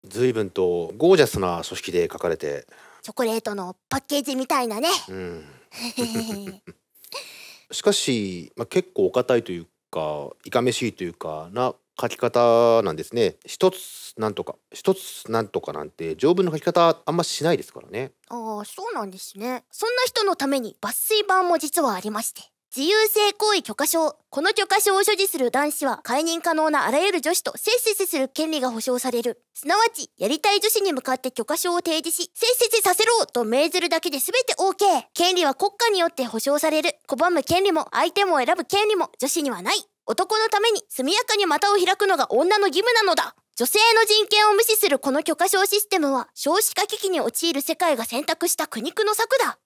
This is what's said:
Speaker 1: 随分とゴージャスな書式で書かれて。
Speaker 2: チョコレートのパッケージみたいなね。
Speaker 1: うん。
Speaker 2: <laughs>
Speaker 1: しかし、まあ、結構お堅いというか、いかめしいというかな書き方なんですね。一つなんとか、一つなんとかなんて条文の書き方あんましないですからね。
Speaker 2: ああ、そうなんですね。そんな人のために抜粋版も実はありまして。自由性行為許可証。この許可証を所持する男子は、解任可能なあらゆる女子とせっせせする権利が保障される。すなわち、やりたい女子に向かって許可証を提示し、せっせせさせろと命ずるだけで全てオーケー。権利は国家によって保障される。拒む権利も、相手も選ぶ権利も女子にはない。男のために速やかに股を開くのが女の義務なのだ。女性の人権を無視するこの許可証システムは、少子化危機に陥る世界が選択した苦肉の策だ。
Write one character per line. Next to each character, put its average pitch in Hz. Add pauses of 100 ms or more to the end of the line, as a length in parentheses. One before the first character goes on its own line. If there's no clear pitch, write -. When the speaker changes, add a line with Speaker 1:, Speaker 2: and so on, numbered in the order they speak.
Speaker 1:
随 117
分 107
と 87
ゴ 170
ー -
ジ 156
ャ 123
ス -
な 87
書 -
式 -
で 87
書 -
か 90
れ 82
て。 71 (360)
Speaker 2:
チ -
ョ -
コ -
レ 226
ー 220
ト 214
の 185 (120)
パ 277
ッ -
ケ 285
ー 240
ジ 269
み 254
た 285
い 240
な 214
ね。 320 (180)
Speaker 1:
う 190
ん。 87 (220)
Speaker 2:
<laughs> 226 (1080)
Speaker 1:
し -
か 202
し、 98
ま 117
あ、 -
結 185
構 95
お -
堅 123
い 113
と 104
い 87
う 82 (240)
か、 76 (160)
い -
か 120
め 123
し 120
い -
と -
い 87
う 82
か 78
な 123 (240)
書 120
き -
方 117
な 90
ん 78
で 76
す -
ね。 85 (100)
一 -
つ -
な 110
ん 101
と 90
か、 - (180)
一 -
つ -
な 113
ん 104
と -
か -
な 73
ん 73
て 82
条 160
文 185
の 165
書 156
き -
方 170
あ -
ん 170
ま 170
し -
な 170
い -
で -
す -
か -
ら -
ね。 123 (160)
Speaker 2:
あ 220
あ、 208
そ 440
う 427
な 240
ん 190
で 185
す -
ね。 247
そ -
ん 494
な 508
人 453
の 381
た 277
め 269
に 220
抜 -
粋 427
版 370
も 339
実 311
は 247
あ 185
り 208
ま 214
し -
て。 - (320)
自 277
由 427
性 415
行 427
為 392
許 -
可 285
証。 320 (140)
こ 277
の 392
許 392
可 392
証 392
を 392
所 415
持 381
す -
る 254
男 294
子 -
は、 247
解 277
任 330
可 339
能 311
な 277
あ 202
ら 277
ゆ 392
る 339
女 320
子 -
と -
せ -
っ 453
せ 453
せ 392
す 302
る 262
権 320
利 302
が 254
保 226
障 247
さ 254
れ 240
る。 240 (100)
す -
な 359
わ 453
ち、 -
や -
り 302
た 403
い 403
女 415
子 440
に 381
向 254
か 262
っ 262
て 254
許 233
可 -
証 349
を 349
提 320
示 330
し、 -
せ -
っ 480
せ 440
せ 427
さ 392
せ 440
ろ 453
と 240
命 262
ず 330
る 339
だ 330
け 349
で 277
全 - (140)
て -
オ 381
ー -
ケ 403
ー。 311
権 370
利 349
は 269
国 403
家 466
に 392
よ 339
っ -
て 262
保 226
障 285
さ 311
れ 311
る。 - (100)
拒 285
む 330
権 349
利 392
も、 320
相 311
手 403
も 339
選 262
ぶ 359
権 415
利 427
も 330
女 262
子 330
に 277
は 190
な 226
い。 339 (200)
男 359
の 440
た 427
め 440
に 403
速 269
や 427
か 427
に 403
股 339
を -
開 370
く 403
の 381
が 262
女 339
の 403
義 294
務 466
な 453
の 370
だ。 - (180)
女 240
性 - (140)
の 440
人 427
権 415
を 415
無 415
視 440
す 392
る 277
こ 277
の 294
許 311
可 370
証 381
シ 415
ス -
テ 392
ム 285
は、 247
少 330
子 -
化 392
危 415
機 392
に 330
陥 330
る 277
世 311
界 320
が 226
選 262
択 330
し -
た 302
苦 -
肉 349
の 427
策 466
だ。 359